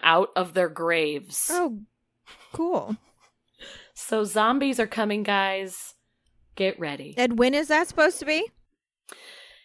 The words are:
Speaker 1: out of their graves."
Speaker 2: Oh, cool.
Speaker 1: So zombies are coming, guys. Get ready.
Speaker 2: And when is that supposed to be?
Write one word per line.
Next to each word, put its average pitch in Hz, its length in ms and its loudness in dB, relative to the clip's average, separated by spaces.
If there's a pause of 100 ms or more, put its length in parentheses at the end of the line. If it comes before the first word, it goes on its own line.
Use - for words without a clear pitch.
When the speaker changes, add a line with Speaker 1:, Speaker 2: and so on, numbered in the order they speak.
Speaker 1:
out 170 320 6
of 175 200 -2
their 180 120 2
graves." 160 880 -2
Speaker 2:
Oh, 262 300 -2 (680)
cool. 330 460 -4 (960)
Speaker 1:
So 214 320 -2
zombies 247 520 2
are 220 100 2
coming, 214 360 -2
guys. 196 680 -2 (600)
Get 190 220 0
ready. 143 400 -8
Speaker 2:
And 240 220 2
when 247 140 6
is 294 160 0
that 311 180 4
supposed 339 320 2
to 302 60 -8
be? 311 200 0 (1200)